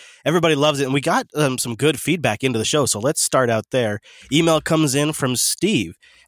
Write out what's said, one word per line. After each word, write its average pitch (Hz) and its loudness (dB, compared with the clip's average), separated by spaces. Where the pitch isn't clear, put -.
Everybody 160 2
loves 143 2
it. 143 0
And 131 -2
we 143 0
got, 175 -2
um, 135 0
some 120 -6
good 143 0
feedback 135 -2
into 127 0
the 107 -2
show, 147 0
so - -4
let's 131 -2
start 131 2
out 110 -2
there. 110 -2
Email 160 4
comes 156 0
in 151 0
from 127 -2
Steve, 135 -2